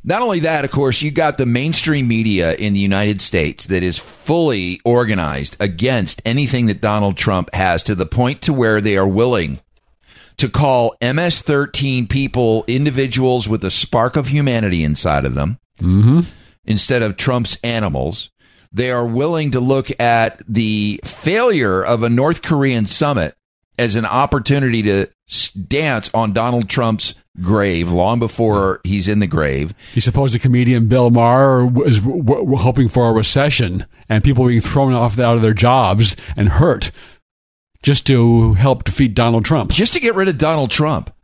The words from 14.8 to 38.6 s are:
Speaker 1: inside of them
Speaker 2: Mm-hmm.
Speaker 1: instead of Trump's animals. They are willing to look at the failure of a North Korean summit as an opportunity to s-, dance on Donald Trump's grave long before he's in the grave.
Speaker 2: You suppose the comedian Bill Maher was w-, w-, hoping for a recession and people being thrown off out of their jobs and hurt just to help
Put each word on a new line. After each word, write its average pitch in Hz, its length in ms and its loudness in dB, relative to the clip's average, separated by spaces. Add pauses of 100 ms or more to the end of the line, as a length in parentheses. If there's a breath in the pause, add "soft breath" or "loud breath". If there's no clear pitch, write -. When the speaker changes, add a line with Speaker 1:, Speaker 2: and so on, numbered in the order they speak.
Speaker 1:
inside 73 440 -2
of 64 80 -4
them 76 240 -4 (200)
Speaker 2:
Mm-hmm. 107 420 4 (440 loud breath)
Speaker 1:
instead 113 380 0
of 104 160 -4
Trump's 123 440 -2
animals. 101 680 -4 (420 soft breath)
They 123 180 -2
are 120 160 -2
willing 147 440 -2
to 127 100 -2
look 135 280 -2 (120)
at 117 480 0
the 107 560 0
failure 156 800 0
of 113 180 0
a 117 60 0
North 135 340 0
Korean 135 440 0
summit 113 500 -2 (420)
as 113 180 -2
an 113 100 -2
opportunity 131 760 0
to 98 260 0 (220)
s-, - 200 -6
dance 127 640 -4
on 110 180 0
Donald 117 380 -2
Trump's 113 440 -2 (260 soft breath)
grave 90 500 0
long 95 280 2
before 107 680 0
he's 92 240 -2
in 107 100 2
the 101 80 2
grave. 76 480 -2 (200 loud breath)
Speaker 2:
You 113 60 0
suppose 123 320 0
the 120 60 -2
comedian 123 500 2
Bill 120 220 4
Maher 123 560 4
was 123 340 2
w-, 135 220 -2
w-, 135 340 2
hoping 120 320 2
for 120 200 2
a 113 40 2
recession 110 720 0 (240 soft breath)
and 107 160 2
people 131 220 4
being 117 140 4
thrown 135 340 0
off 117 240 0
out 120 180 2
of 113 60 2
their 110 120 4
jobs 113 640 2 (200 loud breath)
and 101 120 2
hurt 113 420 2 (920 loud breath)
just 139 240 0
to 117 480 4
help 123 300 2